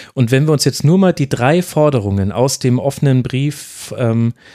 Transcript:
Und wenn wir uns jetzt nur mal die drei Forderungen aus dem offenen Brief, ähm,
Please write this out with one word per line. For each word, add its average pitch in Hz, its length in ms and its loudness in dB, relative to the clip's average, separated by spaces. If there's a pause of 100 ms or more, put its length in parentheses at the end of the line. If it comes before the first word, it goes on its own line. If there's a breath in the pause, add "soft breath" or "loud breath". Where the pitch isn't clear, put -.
(140 loud breath)
Und 120 180 0
wenn 135 160 2
wir 156 60 2
uns 139 100 0
jetzt - 220 -2
nur 165 120 4
mal 190 140 4
die 147 160 -4
drei 131 340 0
Forderungen 104 680 0
aus 127 260 0
dem 123 220 0
offenen 135 420 0
Brief, - 760 -8
ähm, 117 360 0 (220 loud breath)